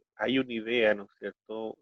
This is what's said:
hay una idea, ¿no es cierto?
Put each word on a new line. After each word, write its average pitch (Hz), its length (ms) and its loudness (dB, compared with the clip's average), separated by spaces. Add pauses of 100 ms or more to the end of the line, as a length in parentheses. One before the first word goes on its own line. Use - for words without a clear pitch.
(160)
hay 120 220 0
una 127 140 0
idea, 110 420 2
¿no 101 100 -4
es - 140 -20
cierto? 110 640 -10